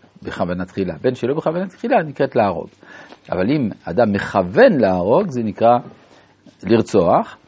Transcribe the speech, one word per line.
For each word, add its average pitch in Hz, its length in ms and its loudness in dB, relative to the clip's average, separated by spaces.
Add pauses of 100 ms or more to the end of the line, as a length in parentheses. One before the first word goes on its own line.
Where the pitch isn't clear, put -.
(220)
בכוונה 90 420 -6
תחילה, 90 380 -6
בין 127 120 0
שלא 123 200 -4
בכוונה 165 320 -4
תחילה, 233 360 -2
נקראת 139 340 -4
להרוג. 98 320 0 (640)
אבל 92 180 -2
אם 143 180 0 (160)
אדם 101 280 0
מכוון 110 680 2
להרוג, 104 500 2
זה 123 120 -6
נקרא 113 360 2 (880)
לרצוח, 107 680 2 (120)